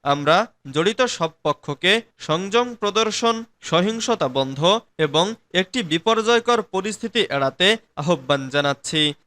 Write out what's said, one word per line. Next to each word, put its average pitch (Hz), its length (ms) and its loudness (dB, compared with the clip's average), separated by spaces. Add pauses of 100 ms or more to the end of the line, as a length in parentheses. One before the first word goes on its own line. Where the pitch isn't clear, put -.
আমরা 143 320 2 (360)
জড়িত 175 360 0
সব 165 220 -4 (120)
পক্ষকে 156 500 -2 (280)
সংযম 196 540 0
প্রদর্শন, 220 640 0 (260)
সহিংসতা 180 680 0
বন্ধ 135 320 -2 (380)
এবং 156 260 2 (300)
একটি 190 280 -2
বিপর্যয়কর 226 760 2 (120)
পরিস্থিতি 208 500 -4 (100)
এড়াতে 139 360 0 (300)
আহ্বান 143 460 0 (100)
জানাচ্ছি। 143 480 -2 (260)